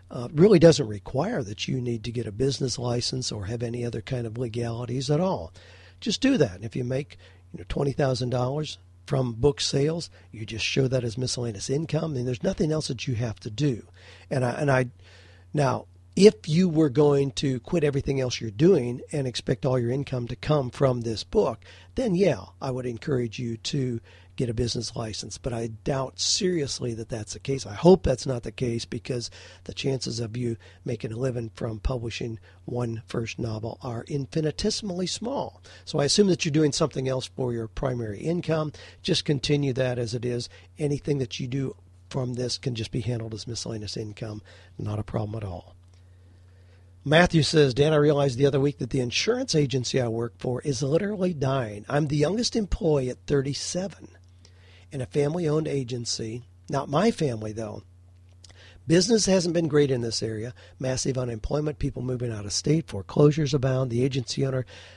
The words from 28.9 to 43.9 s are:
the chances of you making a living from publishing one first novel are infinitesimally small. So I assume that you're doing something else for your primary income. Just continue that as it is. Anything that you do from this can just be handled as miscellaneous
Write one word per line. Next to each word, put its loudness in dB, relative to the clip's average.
the -12
chances -4
of -6
you -2
making -6
a -8
living -4
from -6
publishing -4
one -4
first -6
novel -6
are -8
infinitesimally -4
small. -6
So -2
I 2
assume 6
that 2
you're 0
doing 4
something 0
else -2
for -4
your -6
primary -4
income. -2
Just 0
continue 2
that 0
as -4
it -4
is. -4
Anything -2
that -6
you -6
do -4
from -4
this -4
can -4
just -6
be -2
handled -4
as -12
miscellaneous -8